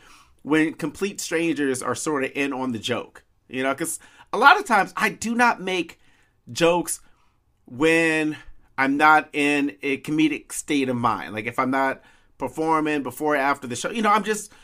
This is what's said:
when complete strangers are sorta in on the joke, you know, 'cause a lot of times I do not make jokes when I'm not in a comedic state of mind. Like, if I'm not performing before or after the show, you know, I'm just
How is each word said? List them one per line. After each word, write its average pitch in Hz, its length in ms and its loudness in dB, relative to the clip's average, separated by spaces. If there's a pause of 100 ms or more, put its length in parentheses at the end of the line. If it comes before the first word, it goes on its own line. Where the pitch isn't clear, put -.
(420)
when 156 320 2
complete 175 460 -6
strangers 147 640 -2
are 123 100 -2
sorta 139 420 -4
in 139 160 -2
on 127 200 -4
the 110 80 -6
joke, - 420 -6 (260)
you 131 140 -6
know, 135 100 0
'cause 160 280 -6 (320)
a 185 60 -4
lot 294 200 8
of 392 60 -6
times 196 320 0
I 214 120 0
do 226 280 -6
not 240 240 2
make 185 400 -6 (500)
jokes 165 500 0 (640)
when 156 720 2 (400)
I'm 135 200 0
not 156 360 6
in 143 500 0
a 139 160 -2
comedic 156 520 -2
state 135 380 -2
of 123 80 -2
mind. 101 360 -2
Like, 110 140 -6
if 117 140 -4
I'm 127 100 -2
not 135 320 0 (360)
performing 151 680 0
before 147 300 -2
or - 20 2
after 139 320 0
the 120 80 -6
show, 175 140 -6
you 226 120 -4
know, 208 80 2
I'm 208 140 2
just 208 280 -6 (120)